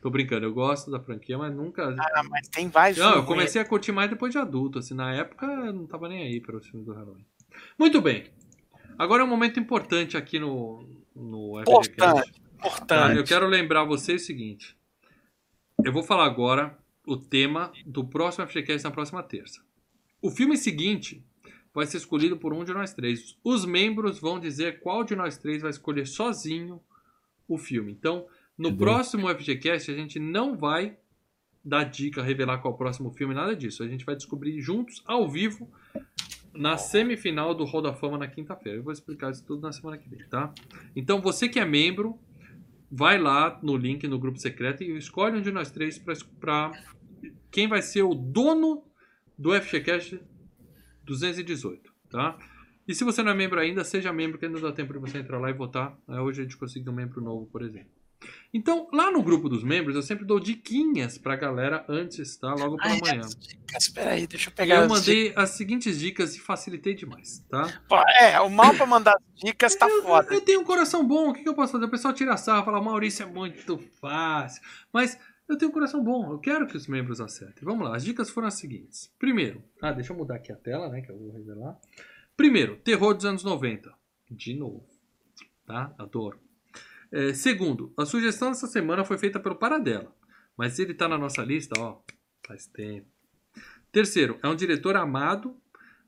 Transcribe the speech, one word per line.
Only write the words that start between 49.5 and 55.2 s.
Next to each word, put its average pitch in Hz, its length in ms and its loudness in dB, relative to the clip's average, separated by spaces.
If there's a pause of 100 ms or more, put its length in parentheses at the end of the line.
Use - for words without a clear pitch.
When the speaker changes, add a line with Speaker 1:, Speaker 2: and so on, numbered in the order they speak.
Speaker 1:
F 196 160 0
G 156 100 0
Cast 175 400 -4 (840)
duzentos 165 360 -4
e 185 40 -6
dezoito, 127 480 -8 (200)
tá? 139 260 -2 (500)
E 185 80 -6
se 151 80 -2
você 233 200 0
não 208 100 2
é - 20 2
membro 185 240 0
ainda, 170 240 0
seja 185 300 -4
membro, 160 260 -4
que - 60 -8
ainda 165 160 -6
dá 156 120 -4
tempo 143 200 -8
de 143 60 -10
você 131 200 -8
entrar 131 200 -8